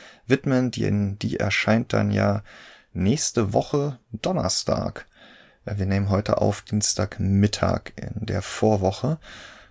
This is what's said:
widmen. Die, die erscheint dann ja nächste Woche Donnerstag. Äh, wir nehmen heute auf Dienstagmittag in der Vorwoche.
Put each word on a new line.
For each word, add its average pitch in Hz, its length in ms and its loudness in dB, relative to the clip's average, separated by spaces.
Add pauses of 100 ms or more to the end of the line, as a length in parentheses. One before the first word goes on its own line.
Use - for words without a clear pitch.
(260)
widmen. 127 440 2
Die, 110 180 -2 (300)
die - 180 -4
erscheint 110 560 0
dann 104 180 2
ja 101 320 2 (520)
nächste 101 580 0
Woche 143 460 0 (140)
Donnerstag. - 920 -2 (640)
Äh, 107 100 -4
wir 98 80 0
nehmen 98 240 2
heute 98 320 2
auf 104 220 0
Dienstagmittag 98 1300 0
in - 280 -8
der 98 160 -2
Vorwoche. 107 800 0 (520)